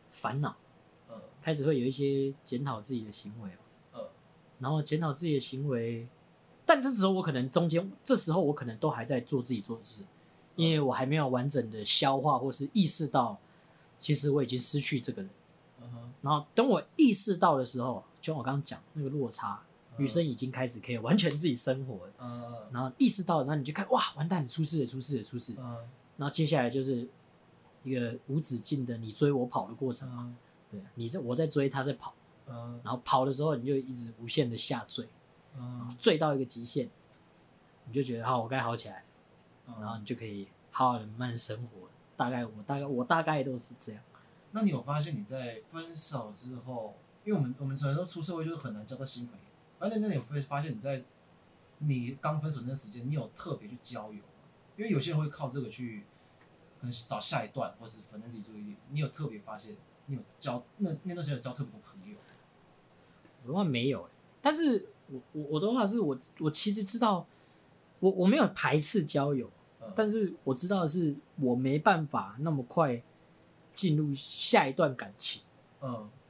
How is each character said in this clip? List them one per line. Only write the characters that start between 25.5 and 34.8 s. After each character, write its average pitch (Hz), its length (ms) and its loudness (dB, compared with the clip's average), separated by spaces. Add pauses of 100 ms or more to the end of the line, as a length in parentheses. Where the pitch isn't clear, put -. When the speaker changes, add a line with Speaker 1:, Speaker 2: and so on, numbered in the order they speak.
Speaker 1:
了。 107 80 -10
Speaker 2:
嗯。 120 160 -8 (400)
Speaker 1:
然 147 100 -2
后 143 60 -2
接 160 120 4
下 147 160 4
来 120 80 4
就 135 120 0
是 127 260 0 (760)
一 131 100 -2
个 120 240 -2 (100)
无 139 120 0
止 127 180 -2
境 131 280 -2
的 120 120 -6
你 110 140 -8
追 143 200 4
我 127 140 2
跑 123 220 -4
的 117 60 -12
过 127 200 -2
程 131 160 -6
嘛。 123 140 -10
Speaker 2:
嗯。 120 120 -10 (360)
Speaker 1:
对， 104 100 -10 (140)
你 117 120 -6
在， 160 120 -4
我 123 160 -2
在 156 100 4
追， 143 240 2
他 135 140 -2
在 139 100 -2
跑。 - 200 -10 (340)
Speaker 2:
嗯。 120 360 -10
Speaker 1:
然 117 100 -4
后 123 120 -6
跑 131 200 6
的 139 60 2
时 135 120 -2
候， 156 120 4
你 120 100 -6
就 139 100 2
一 131 180 -2
直 120 260 -8
无 117 80 -10
限 127 220 2
的 113 80 -4
下 120 300 -2